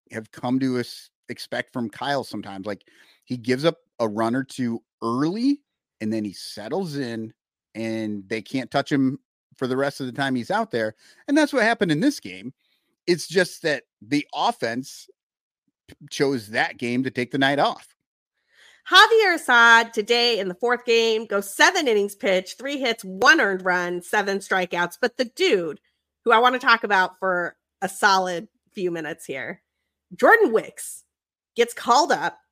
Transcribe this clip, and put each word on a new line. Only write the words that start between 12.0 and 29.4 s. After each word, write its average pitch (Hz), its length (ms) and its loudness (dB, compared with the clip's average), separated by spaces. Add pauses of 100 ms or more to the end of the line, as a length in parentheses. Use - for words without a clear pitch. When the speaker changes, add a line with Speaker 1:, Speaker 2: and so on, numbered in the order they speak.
Speaker 1:
this 277 180 0
game. 95 340 -14 (540)
It's 170 220 -2
just 175 340 0
that 143 220 -2 (160)
the 135 340 -2
offense 139 760 -4 (1000)
chose 135 380 0
that 131 280 -4
game 123 280 -2
to 131 60 -4
take 123 200 -4
the 143 80 -4
night 139 220 2
off. - 340 -2 (960)
Speaker 2:
Javier 415 460 6
Assad 233 580 6
today 240 460 0
in 190 80 -4
the 180 80 -6
fourth 240 280 -2
game 226 400 2
goes 202 300 -4
seven 339 320 2
innings 208 300 0
pitched, 185 420 -2
three 277 200 -6
hits, 233 260 -4
one 226 360 4
earned 190 240 0
run, 180 380 -2
seven 196 380 -2
strikeouts. 180 600 -2
But 233 160 -2
the 254 100 -2 (100)
dude 202 420 0 (460)
who 233 80 4
I 220 60 6
wanna 247 200 4
talk 240 240 2
about 190 380 2
for 180 360 -2 (240)
a 190 80 -4
solid 185 600 2 (240)
few 180 180 -4
minutes 165 340 -8
here, 135 380 -10 (540)